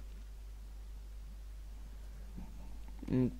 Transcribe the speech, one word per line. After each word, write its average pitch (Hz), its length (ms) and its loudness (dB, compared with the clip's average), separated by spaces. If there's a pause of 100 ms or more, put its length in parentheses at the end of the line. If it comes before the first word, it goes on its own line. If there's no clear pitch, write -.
(3000)
М, 127 320 10